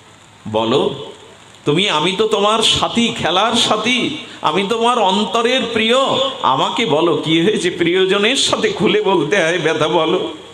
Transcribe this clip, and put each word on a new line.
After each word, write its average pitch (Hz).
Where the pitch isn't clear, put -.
বলো, 113
তুমি, 175
আমি 165
তো 214
তোমার 214
সাথী, 220
খেলার 196
সাথী, 247
আমি 175
তোমার 233
অন্তরের 226
প্রিয়, 226
আমাকে 165
বলো 160
কি 160
হয়েছে, 180
প্রিয়জনের 190
সাথে 214
খুলে 208
বলতে 190
হয় 170
ব্যথা, 156
বলো।" 160